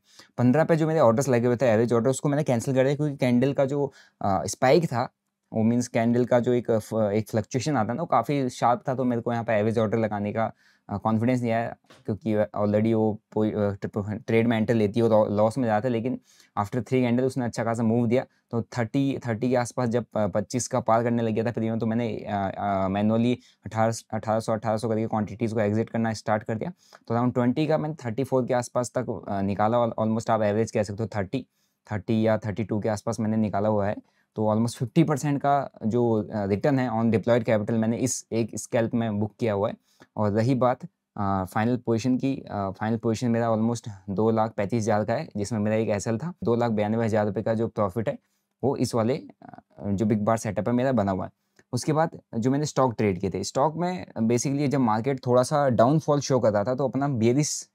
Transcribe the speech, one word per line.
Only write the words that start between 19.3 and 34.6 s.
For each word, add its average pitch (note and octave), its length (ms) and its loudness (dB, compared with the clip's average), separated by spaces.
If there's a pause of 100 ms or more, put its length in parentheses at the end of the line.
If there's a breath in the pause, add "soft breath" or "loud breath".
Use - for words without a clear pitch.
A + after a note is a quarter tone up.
के B2 60 2
आसपास B2 340 -2
जब, A2+ 160 0 (100)
अ, G#2+ 120 2
पच्चीस A2 400 -4
का B2+ 120 -2
पार A2+ 240 2
करने A#2+ 200 0
लग A2+ 80 0
गया A2 120 -2
था A#2 80 -2
प्रीमियम, A2+ 280 -2
तो A#2 60 -2
मैंने, A2+ 320 -2
अ, G2 400 -4
अ, G2 300 0
मैनुअली A2+ 520 2 (260 soft breath)
अठारह, A2+ 280 0 (200)
अठारह A2 260 -2
सौ, A2+ 140 -2
अठारह A2 240 -2
सौ A2 120 -4
करके A2 180 0
क्वांटिटीज़ G#2+ 460 -4
को A2+ 60 -2
एग्जिट G#2+ 300 0
करना A2+ 240 -2
स्टार्ट G#2+ 300 -2
कर A#2 120 -4
दिया। F3 180 -6 (340 loud breath)
तो A#2 80 -2
around A#2+ 180 0
ट्वेंटी B2+ 340 0
का D#3 100 2
मैंने D3+ 180 -6 (100)
थर्टी A#2+ 180 -4
फ़ोर C3 220 0
के A#2 80 -2
आसपास B2 440 -2
तक, A2 320 -6
अ, G2 120 -2
निकाला G#2+ 380 2
और A#2 200 0
almost A2 300 0
आप A2+ 120 2
एवरेज G#2+ 300 0
कह A2+ 120 0
सकते G#2 200 -6
हो G#2+ 120 -4
थर्टी, G#2+ 320 -6 (440)
थर्टी A2 360 0
या A2 100 4
थर्टी G#2+ 260 -4
टू G#2 160 -4
के G#2 100 -2
आसपास G#2+ 300 -4
मैंने A2 180 -2
निकाला G#2 320 0
हुआ G#2 180 0
है। G#2 80 -2 (400)
तो G#2+ 200 0
almost A#2 220 -2